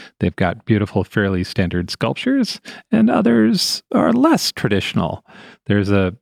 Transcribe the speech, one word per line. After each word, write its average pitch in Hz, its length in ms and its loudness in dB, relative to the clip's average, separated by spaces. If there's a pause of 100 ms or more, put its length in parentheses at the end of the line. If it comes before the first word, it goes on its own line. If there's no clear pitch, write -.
(200)
They've 92 160 -2
got 98 300 -2
beautiful, 101 380 0
fairly 98 380 -2
standard 90 480 -2
sculptures, - 680 -2 (300)
and 220 180 4
others - 720 2 (120)
are - 180 4
less 269 400 2
traditional. 98 720 -2 (420)
There's 101 240 0
a 98 300 2